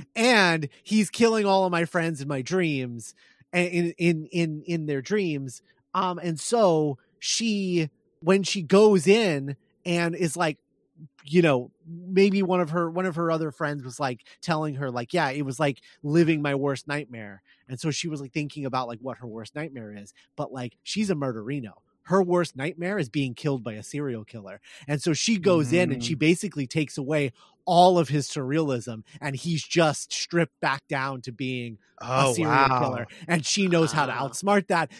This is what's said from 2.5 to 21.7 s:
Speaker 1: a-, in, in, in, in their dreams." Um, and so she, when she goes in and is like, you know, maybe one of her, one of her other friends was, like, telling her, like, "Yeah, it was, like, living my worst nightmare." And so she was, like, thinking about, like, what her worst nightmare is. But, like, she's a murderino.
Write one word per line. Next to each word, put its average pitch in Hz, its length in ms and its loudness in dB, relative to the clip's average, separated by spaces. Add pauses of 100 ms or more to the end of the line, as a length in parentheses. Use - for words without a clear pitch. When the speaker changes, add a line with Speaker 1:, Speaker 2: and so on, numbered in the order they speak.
Speaker 1:
a-, 175 160 2
in, 170 300 0
in, 165 320 2
in, 156 340 -2
in 170 220 -4
their 139 160 -4
dreams." 151 580 -4 (320)
Um, 180 240 -2
and 160 220 -4
so 160 580 2 (220)
she, 190 720 0 (280)
when 190 220 4
she 185 220 -4
goes 196 420 6
in 165 500 2 (300)
and 170 300 0
is 170 200 -2
like, 170 220 0 (680)
you 151 200 4
know, 131 280 2 (160)
maybe 185 540 2
one 180 200 2
of 151 100 -2
her, 170 180 -2
one 180 160 -2
of 170 100 -4
her 170 160 -2
other 160 200 -2
friends 147 320 -6
was, 123 160 -12
like, 131 260 -4 (160)
telling 156 340 -2
her, 135 160 -6
like, 120 220 -6
"Yeah, 160 160 0
it 143 140 -4
was, 135 160 -6
like, 143 220 0 (200)
living 156 400 2
my 143 140 0
worst 139 320 -4
nightmare." 117 540 -8 (280)
And 127 100 -10
so 160 120 -2
she 170 160 -6
was, 151 140 -6
like, 135 120 -14
thinking 147 320 -6
about, 127 220 -4
like, 117 140 -12
what 127 180 -12
her 123 80 -14
worst 110 280 -14
nightmare 127 400 -12
is. 104 180 -18 (220)
But, - 160 -8
like, 123 320 -10
she's 208 260 -2
a 185 60 0
murderino. 123 580 -6 (300)